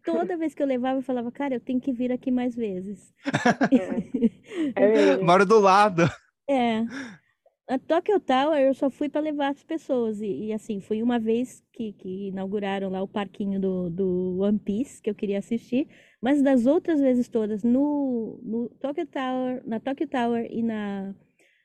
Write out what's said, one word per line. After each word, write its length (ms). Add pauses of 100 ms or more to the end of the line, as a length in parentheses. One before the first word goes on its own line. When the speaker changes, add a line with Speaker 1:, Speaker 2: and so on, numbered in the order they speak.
Speaker 1:
toda 360
vez 160
que 80
eu 40
levava, 340
eu 20
falava, 280
"Cara, 240
eu 60
tenho 180
que 140
vir 180
aqui 200
mais 260
vezes." 560 (120)
Speaker 2:
<laughs> 480
É. 280
Speaker 1:
<laughs> 60 (680)
Speaker 2:
É 140
Speaker 1:
Então, 0
Speaker 2:
mesmo. 380
Speaker 3:
Moro 180
do 160
lado. 480 (400)
Speaker 1:
É. 320 (880)
A 120
Tokyo 400
Tower 400
eu 140
só 140
fui 200
pra 120
levar 300
as 140
pessoas. 560
E, 260
e, 60
assim, 280
fui 220
uma 160
vez 440 (100)
que, 220
que 340
inauguraram 600
lá 140
o 60
parquinho 520
do, 300
do 480
One 200
Piece, 440
que 80
eu 40
queria 260
assistir. 480 (340)
Mas 200
das 220
outras 360
vezes 280
todas, 360
no, 800
no 240 (120)
Tokyo 260
Tower, 600
na 140
Tokyo 280
Tower 400
e 140
na, 500 (520)